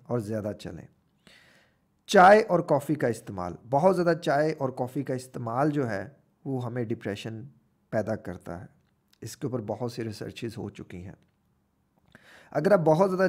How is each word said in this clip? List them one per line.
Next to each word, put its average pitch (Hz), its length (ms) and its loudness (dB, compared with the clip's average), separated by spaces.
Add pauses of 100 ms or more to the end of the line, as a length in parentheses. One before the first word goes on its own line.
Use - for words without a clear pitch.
और 120 160 -2
ज़्यादा 104 320 -6
चलें। 87 320 -14 (1200)
चाय 202 340 10
और 180 220 0
कॉफ़ी 151 300 0
का - 140 0
इस्तेमाल, 92 560 -6
बहुत 143 300 4
ज़्यादा 170 220 2
चाय 156 360 0
और 139 200 -4
कॉफ़ी 131 300 -6
का 131 140 -6
इस्तेमाल 123 540 -4
जो 143 160 -2
है 101 300 -6 (280)
वो 135 160 -4
हमें 120 280 -6
डिप्रेशन 110 520 -8 (520)
पैदा 110 240 -2
करता 87 400 -12
है। 90 120 -16 (540)
इसके - 240 -10
ऊपर 120 160 -4
बहुत 110 300 -6
सी 120 120 -8
रिसर्चेस 110 540 -10
हो 104 120 -8
चुकी - 280 -16
हैं। 87 160 -16 (1400)
अगर 156 200 2
आप 196 100 6
बहुत 160 280 4
ज़्यादा 185 180 2